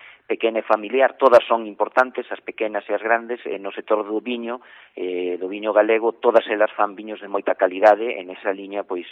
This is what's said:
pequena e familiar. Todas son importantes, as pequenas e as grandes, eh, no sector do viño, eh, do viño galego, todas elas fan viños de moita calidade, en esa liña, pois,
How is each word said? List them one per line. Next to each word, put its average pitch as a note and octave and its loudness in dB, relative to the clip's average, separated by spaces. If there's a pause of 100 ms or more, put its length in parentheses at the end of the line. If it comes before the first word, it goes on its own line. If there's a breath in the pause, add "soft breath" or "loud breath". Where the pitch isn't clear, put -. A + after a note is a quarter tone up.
(260 loud breath)
pequena A2+ -2
e G#2 -6
familiar. A2+ 0
Todas A#2+ 6
son A2+ -2
importantes, B2 -2
as - -10
pequenas G#2+ -6
e G#2 0
as G2+ -8
grandes, A#2 0
eh, F#2+ -8
no G2 -8
sector G#2 -2
do G#2+ -6
viño, A#2+ -8 (320 loud breath)
eh, F2+ -4
do F2+ -8
viño G#2 -6
galego, A2 2
todas A2+ 4
elas G#2+ 2
fan G2+ -2
viños G#2+ -12
de G2+ -14
moita G2+ -2
calidade, G#2 4
en F#2 -12
esa - -6
liña, G2 -6
pois, F2+ -8